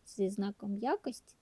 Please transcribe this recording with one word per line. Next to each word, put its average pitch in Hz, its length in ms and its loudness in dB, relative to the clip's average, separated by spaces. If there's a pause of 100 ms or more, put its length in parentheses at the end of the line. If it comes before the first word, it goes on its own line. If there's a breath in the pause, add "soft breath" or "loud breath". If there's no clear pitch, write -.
зі 190 240 2
знаком 202 480 -2
якості, 262 640 -2